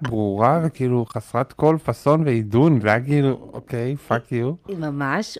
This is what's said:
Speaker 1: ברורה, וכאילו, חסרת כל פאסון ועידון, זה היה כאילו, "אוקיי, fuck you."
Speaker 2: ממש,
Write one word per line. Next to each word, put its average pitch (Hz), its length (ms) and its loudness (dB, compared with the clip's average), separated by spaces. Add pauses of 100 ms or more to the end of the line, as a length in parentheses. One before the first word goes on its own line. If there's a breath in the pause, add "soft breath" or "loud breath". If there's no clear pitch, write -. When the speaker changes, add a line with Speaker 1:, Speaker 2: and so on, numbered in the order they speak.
Speaker 1:
ברורה, 113 640 0
וכאילו, 123 440 -2
חסרת - 440 -6
כל 156 320 2
פאסון 147 420 2
ועידון, 117 540 2
זה 104 80 0
היה 110 120 4
כאילו, 139 520 0
"אוקיי, 120 440 -6 (120)
fuck 117 240 -2
you." 139 440 -6
Speaker 2:
ממש, 147 640 -6